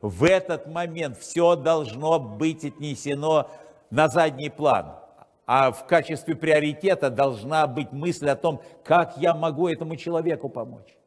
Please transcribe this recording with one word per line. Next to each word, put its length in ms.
в 220
этот 420
момент 540
все 360
должно 640
быть 460
отнесено 880
на 160
задний 420
план. 460
А 260
в 140
качестве 480
приоритета 800
должна 560
быть 240
мысль 380
о 60
том, 280
как 340
я 180
могу 320
этому 300
человеку 520
помочь. 580